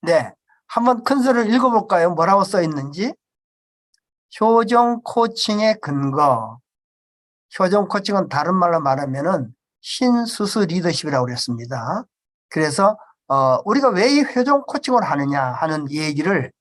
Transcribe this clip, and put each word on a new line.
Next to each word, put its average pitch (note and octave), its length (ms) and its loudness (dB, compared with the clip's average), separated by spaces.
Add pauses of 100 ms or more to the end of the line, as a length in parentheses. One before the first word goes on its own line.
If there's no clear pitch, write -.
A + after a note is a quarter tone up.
네, - 320 0 (340)
한번 A#3 360 0
큰 C4+ 180 0
소리를 A#3+ 320 2
읽어볼까요? A3 580 2
뭐라고 F3+ 320 4
써 F#3+ 180 0
있는지. D#3 520 -4 (1300)
효정 A#3+ 640 2
코칭의 A3 760 0
근거. C#3 800 -2 (1000)
효정 G3 280 2
코칭은 G3 420 -2
다른 D#3+ 260 -2
말로 F3 240 2
말하면은 C#3 760 -2 (280)
신수수 A3+ 840 -2
리더십이라고 D#3+ 600 -2
그랬습니다. B2 800 -6 (460)
그래서, G3 480 2 (300)
어, C3 380 2
우리가 C4 240 2
왜 G#3 200 2
이 C#4+ 140 4 (120)
효정 C#4 280 2
코칭을 B3+ 400 -2
하느냐 C#3+ 380 -2
하는 C#3+ 500 -4
얘기를 D3+ 680 -2